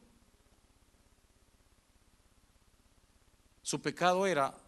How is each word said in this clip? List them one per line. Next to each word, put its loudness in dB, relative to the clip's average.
Su -4
pecado 2
era 0